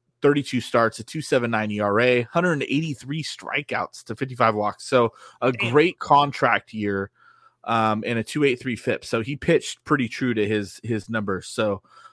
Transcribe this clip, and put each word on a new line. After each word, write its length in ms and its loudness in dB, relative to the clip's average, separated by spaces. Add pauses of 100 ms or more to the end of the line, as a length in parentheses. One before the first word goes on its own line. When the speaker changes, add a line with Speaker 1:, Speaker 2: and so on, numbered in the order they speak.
(220)
Speaker 1:
thirty-two 380 2
starts, 380 2
a 60 -14
two 160 -8
seven 300 0
nine 200 -2
E 100 -2
R 200 2
A, 220 4
hundred 400 0
eighty-three 600 -4
strikeouts 840 -8
to 120 -10
fifty-five 380 2
walks. 300 -4
So 280 4 (280)
a 120 2
Speaker 2:
Damn. 200 -4
Speaker 1:
great 260 4
contract 760 2
year, 380 -2 (540)
um, 420 0
and 120 -2
a 60 -2
two 200 -2
eight 160 2
three 160 -6
fip. 280 -4
So 160 -2
he 160 -6
pitched 480 0
pretty 240 0
true 240 -2
to 140 0
his, 380 -4
his 260 -4
numbers. 380 -4
So, 340 -2 (300)